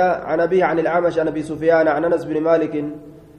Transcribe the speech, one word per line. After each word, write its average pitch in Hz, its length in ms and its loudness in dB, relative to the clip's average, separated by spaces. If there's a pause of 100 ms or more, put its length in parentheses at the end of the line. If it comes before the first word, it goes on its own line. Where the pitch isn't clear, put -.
(280)
عن 160 120 -2
أبيه 175 240 2
عن 160 140 0
الأعمش 165 400 0
عن 160 100 0
أبي 151 140 -4
سفيان 160 460 2
عن 151 160 0
أنس 170 200 0
بن 156 160 -4
مالك 156 440 0 (540)